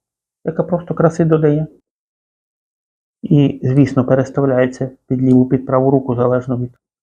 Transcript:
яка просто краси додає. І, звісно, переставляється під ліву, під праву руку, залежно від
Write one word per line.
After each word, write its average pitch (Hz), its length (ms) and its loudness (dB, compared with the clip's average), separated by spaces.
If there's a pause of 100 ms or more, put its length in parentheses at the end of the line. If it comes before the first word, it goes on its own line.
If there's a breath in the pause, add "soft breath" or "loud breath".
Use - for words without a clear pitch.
(440)
яка - 200 -4
просто - 320 -6
краси 165 300 0
додає. 156 420 0 (1500)
І, 143 420 2
звісно, 135 420 2
переставляється 131 920 -2 (100)
під 127 140 -2
ліву, 127 280 4
під 127 160 -2
праву 131 260 2
руку, 131 240 0
залежно 123 420 -2
від 123 200 -8 (260)